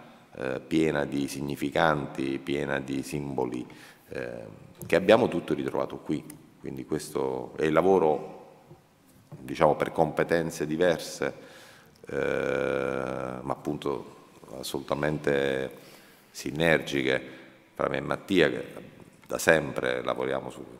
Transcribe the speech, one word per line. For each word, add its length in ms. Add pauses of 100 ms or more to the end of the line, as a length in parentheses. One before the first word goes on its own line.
(360)
eh, 240
piena 460
di 220
significanti, 1080
piena 420
di 220
simboli, 640 (440)
eh, 560 (200)
che 100
abbiamo 320
tutto 260
ritrovato 440
qui. 260 (360)
Quindi 260
questo 720
è 100
il 80
lavoro, 720 (960)
diciamo, 360
per 160
competenze 720
diverse, 680 (760)
eh, 80 (1300)
ma 120
appunto 600 (440)
assolutamente 1120 (600)
sinergiche 920 (520)
fra 160
me 80
e 40
Mattia, 480
che 160 (640)
da 100
sempre 680
lavoriamo 460
su, 140 (160)